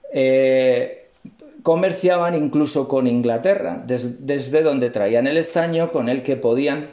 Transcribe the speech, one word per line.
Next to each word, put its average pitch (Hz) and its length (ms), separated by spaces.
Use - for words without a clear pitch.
eh, 131 960
comerciaban 175 720
incluso 147 520
con 131 180
Inglaterra, 120 800
des-, 123 400
desde 139 380
donde 131 280
traían 113 360
el 147 80
estaño 165 560
con 131 160
el 127 160
que 131 140
podían 139 560